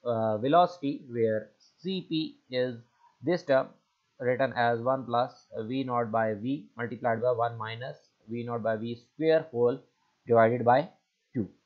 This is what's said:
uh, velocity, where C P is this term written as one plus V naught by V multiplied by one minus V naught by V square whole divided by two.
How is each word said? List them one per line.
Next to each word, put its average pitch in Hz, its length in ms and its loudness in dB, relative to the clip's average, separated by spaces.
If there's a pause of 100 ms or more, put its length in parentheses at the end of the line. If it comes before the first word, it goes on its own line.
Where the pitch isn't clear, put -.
uh, 110 340 0
velocity, 147 680 2
where 113 420 0 (300)
C 185 280 -6
P 160 300 -6 (120)
is 127 260 -2 (460)
this 170 220 0
term 131 240 2 (500)
written 123 360 0
as 120 260 0
one 127 240 -2
plus 120 420 -2 (220)
V 131 160 -4
naught 120 260 -2
by 110 240 0
V 135 420 -6
multiplied 117 460 -2
by 123 80 2
one 117 260 -2
minus 113 400 -10 (320)
V 117 140 -8
naught 117 200 -6
by 113 140 0
V 117 200 -8
square 160 540 0
whole 120 300 2 (460)
divided 117 380 6
by 131 240 4 (440)
two. 101 160 -4 (180)